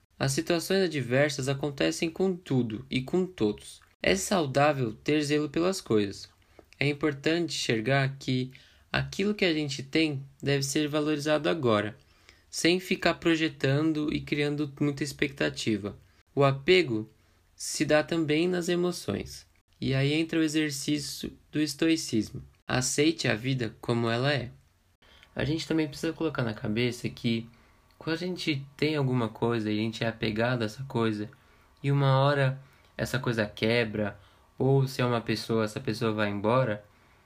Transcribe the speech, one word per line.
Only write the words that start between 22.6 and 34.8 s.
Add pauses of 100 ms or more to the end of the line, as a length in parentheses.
Aceite
a
vida
como
ela
é. (840)
A
gente
também
precisa
colocar
na
cabeça
que (480)
quando
a
gente (100)
tem
alguma
coisa
e
a
gente
é
apegado
a
essa
coisa, (540)
e
uma
hora (380)
essa
coisa
quebra, (380)
ou